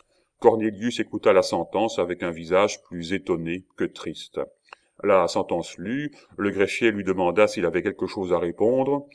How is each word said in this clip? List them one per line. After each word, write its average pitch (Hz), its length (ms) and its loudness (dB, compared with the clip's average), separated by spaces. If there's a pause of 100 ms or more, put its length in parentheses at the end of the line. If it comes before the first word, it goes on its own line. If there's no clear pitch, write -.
(380)
Cornelius 110 600 2
écouta 107 320 2
la 92 100 8
sentence 95 560 -2
avec 90 240 -4
un 87 80 -4
visage 87 540 0
plus 85 280 -10
étonné 90 520 -4 (120)
que 90 80 -4
triste. - 560 -10 (640)
La 95 240 4
sentence 87 500 -4
lue, 135 360 -8 (240)
le 101 140 -2
greffier 98 420 2
lui 101 100 -4
demanda 92 460 2
s'il 98 180 -2
avait 85 160 0
quelque 92 240 -4
chose 90 260 -4
à 85 60 4
répondre. « 131 760 0